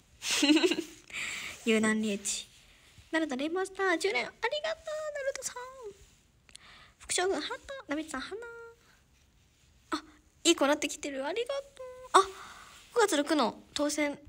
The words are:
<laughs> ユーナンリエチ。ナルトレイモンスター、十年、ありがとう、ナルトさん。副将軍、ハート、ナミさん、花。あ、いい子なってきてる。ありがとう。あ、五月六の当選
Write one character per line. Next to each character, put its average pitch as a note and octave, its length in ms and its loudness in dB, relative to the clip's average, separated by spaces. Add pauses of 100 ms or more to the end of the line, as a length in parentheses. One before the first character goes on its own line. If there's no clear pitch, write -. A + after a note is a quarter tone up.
(200)
<laughs> - 1400 2
ユ A3 140 6
ー - 20 4
ナ G#3+ 140 4
ン A3 80 0
リ G#3+ 80 0
エ G3+ 80 -2
チ。 - 280 -4 (680)
ナ D#4+ 60 2
ル D#4+ 80 0
ト C#4 80 -2
レ C4+ 120 -2
イ D#4+ 40 -2
モ F#4 100 0
ン F#4+ 60 0
ス F#4 80 -10
タ G4 80 -2
ー、 F4+ 160 4
十 G4 140 0
年、 A#4+ 120 0
あ - 40 -8
り - 40 -14 (300)
が D#5+ 140 -2
と D#5+ 60 -20
う、 - 20 -16 (300)
ナ D5 100 -6
ル C5+ 100 -2
ト C5+ 80 -10
さ - 100 -8
ん。 - 40 -14 (1400)
副 - 140 -6
将 F4+ 140 0
軍、 E4+ 140 0
ハ A4 140 -6
ー C5+ 40 -10
ト、 - 160 -14 (140)
ナ C#4+ 80 -4
ミ D#4 120 -6
さ C4 100 -8
ん、 - 20 -6
花。 G4 200 -10 (1500)
あ、 - 140 -6 (400)
い E4+ 80 8
い E4 40 6
子 D#4 120 4
な D4 60 6
っ D4+ 40 -2
て D4+ 100 -2
き - 80 -8
て D4 140 -6
る。 C4+ 160 -4
あ D#4+ 60 -4
り A#4 120 -2
が B4+ 40 -18
と C#5 340 -8 (400)
う。 - 20 6
あ、 G4 40 -8 (680)
五 A#4+ 60 4
月 G4 160 4
六 D4 180 2
の B3 300 0 (100)
当 D4 160 0
選 D4 260 -2 (120)